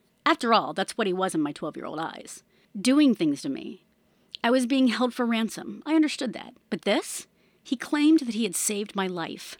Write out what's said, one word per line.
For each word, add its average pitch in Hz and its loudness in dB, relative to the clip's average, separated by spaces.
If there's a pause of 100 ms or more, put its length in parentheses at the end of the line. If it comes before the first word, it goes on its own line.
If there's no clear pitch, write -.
(260)
After 254 2
all, 151 4
that's 190 -4
what 214 0
he 180 0
was 185 0
in 165 0
my 147 0
twelve-year-old 156 -8
eyes. - -12 (360)
Doing 262 6
things 147 0
to 143 -6
me. - -10 (580)
I 233 4
was 254 4
being 262 4
held 233 0
for 247 -2
ransom. 220 -4
I 311 2
understood 294 2
that. - -14 (160)
But 185 -6
this? - -2 (360)
He 269 -4
claimed 302 4
that 233 -6
he 226 -2
had 185 -4
saved 208 -4
my 190 0
life, 165 -8